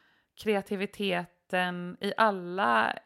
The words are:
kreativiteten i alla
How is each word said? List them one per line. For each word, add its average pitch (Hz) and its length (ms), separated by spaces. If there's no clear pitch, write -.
kreativiteten 185 1700
i 196 160
alla 202 880